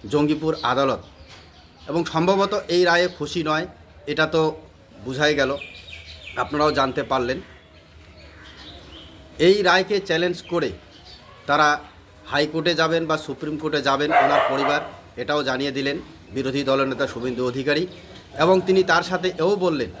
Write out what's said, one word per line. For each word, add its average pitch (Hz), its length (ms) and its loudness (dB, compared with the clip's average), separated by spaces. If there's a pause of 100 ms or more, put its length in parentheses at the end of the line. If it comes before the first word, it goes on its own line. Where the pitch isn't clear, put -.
(120)
জঙ্গিপুর 151 400 0 (200)
আদালত 131 300 0 (840)
এবং 156 180 -2
সম্ভবত 190 480 0 (220)
এই 180 100 4
রায়ে 175 300 4
খুশি 160 280 -6
নয়, 156 220 0 (420)
এটা 147 200 2
তো 160 140 2 (640)
বোঝাই 143 320 0
গেল, 139 160 0 (880)
আপনারাও 147 420 2
জানতে 135 220 0 (100)
পারলেন। 131 280 0 (2000)
এই 180 160 6 (120)
রায়কে 190 300 2 (100)
চ্যালেঞ্জ 175 300 0 (120)
করে 160 200 -2 (760)
তারা 151 220 4 (580)
হাইকোর্টে 156 500 0
যাবেন 160 320 2
বা 160 100 2
সুপ্রিম 151 400 -8
কোর্টে 151 240 -2
যাবেন, 139 280 2 (140)
ওনার 143 260 4
পরিবার 139 320 0 (360)
এটাও 147 260 -2
জানিয়ে 131 340 -2
দিলেন 139 200 -2 (360)
বিরোধী 135 300 -2
দলনেতা 135 440 0
শুভেন্দু 123 380 -4
অধিকারী। 139 380 -2 (600)
এবং 185 180 6
তিনি 190 220 4
তার 170 200 2
সাথে 175 240 -4 (120)
এও 185 180 2
বললেন 151 420 0